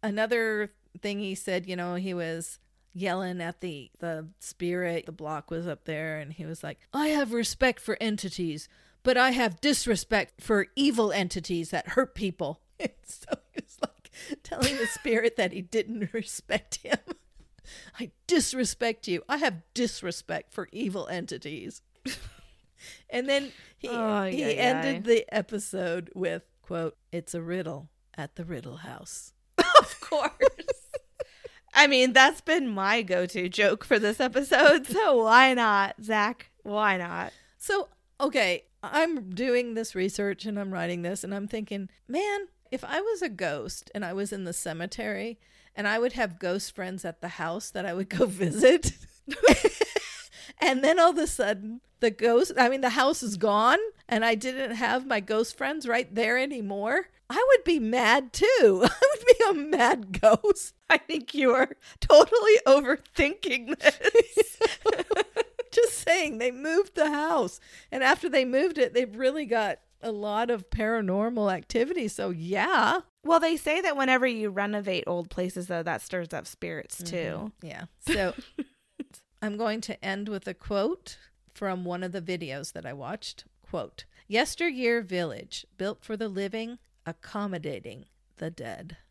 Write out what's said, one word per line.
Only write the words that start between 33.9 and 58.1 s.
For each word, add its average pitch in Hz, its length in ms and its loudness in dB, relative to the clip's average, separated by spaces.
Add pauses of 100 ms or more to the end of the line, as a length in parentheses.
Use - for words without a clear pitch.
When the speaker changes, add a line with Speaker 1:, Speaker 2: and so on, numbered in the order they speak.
Speaker 2:
this 214 220 0
episode, 277 680 6
so 320 360 4
why 247 300 8
not, 208 480 2
Zach? 214 480 -2 (140)
Why 208 340 0
not? 175 360 -6 (240)
Speaker 1:
So, 392 320 -4 (320)
okay, 233 420 0 (180)
I'm 269 500 -2
doing 240 420 -2
this 226 220 -6
research 196 500 -4
and 208 140 -6
I'm 196 120 -6
writing 175 300 -4
this 180 220 -6
and 202 100 -8
I'm 202 140 -8
thinking, 202 420 -8 (180)
"Man, 403 400 -4 (240)
if 262 120 -8
I - 180 -4
was 415 200 -4
a 349 80 -4
ghost 175 680 -8
and 202 100 -6
I 170 80 -8
was 202 180 -4
in 196 140 -8
the 170 80 -6
cemetery 196 840 -8 (380)
and 208 120 -4
I 220 120 0
would 240 140 0
have 214 260 -4
ghost 190 360 -4
friends 185 280 -10
at 170 180 -10
the 175 80 -10
house 170 420 -8
that 190 140 -6
I 180 80 -6
would 190 160 -4
go 214 160 2
<laughs> - 20 0
visit." 208 640 4 (360)
<laughs> - 440 6 (880)
And 269 220 2
then 330 180 6
all 330 80 10
of 294 80 0
a 320 100 0
sudden, 214 540 -2 (180)
the 233 100 4
ghost, 233 480 4
I 247 120 6
mean, 269 100 -2
the 254 120 2
house 269 300 2
is 208 140 -4
gone 214 420 4 (300)
and 226 160 0
I 226 120 4
didn't 254 400 -4
have 247 300 -2
my 247 140 -2
ghost 214 380 -2
friends 277 280 -4
right 233 300 -2
there 226 220 0
anymore. 247 680 -4 (220)
I 349 200 0
would 523 160 8
be 339 120 4
mad 247 540 2